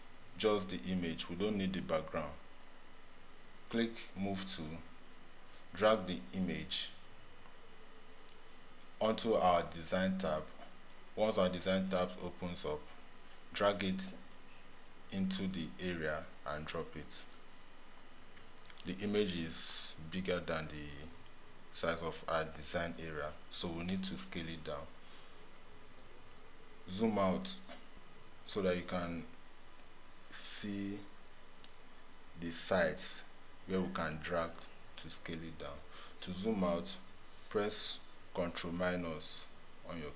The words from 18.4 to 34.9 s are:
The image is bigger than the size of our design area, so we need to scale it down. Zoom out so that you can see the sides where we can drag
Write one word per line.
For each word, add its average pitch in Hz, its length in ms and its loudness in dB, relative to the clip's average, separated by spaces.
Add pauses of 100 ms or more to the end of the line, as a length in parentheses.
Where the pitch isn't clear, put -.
The 95 180 -2
image 101 320 4
is - 600 4 (140)
bigger 92 300 2
than 80 280 0
the 76 180 -6 (840)
size 82 280 4
of 82 260 -2
our 80 180 4
design 80 540 0
area, 80 280 -2 (240)
so - 180 2
we 85 160 -2
need 95 200 2
to - 120 -2
scale - 320 -2
it 80 160 -6
down. 73 220 -4 (2000)
Zoom 104 280 4
out 95 340 6 (960)
so - 160 2
that 92 140 8
you 90 60 0
can 85 420 0 (1080)
see 101 640 4 (1400)
the 85 100 -2
sides - 720 6 (420)
where 95 140 4
we 90 120 2
can 78 300 0
drag 82 280 2 (520)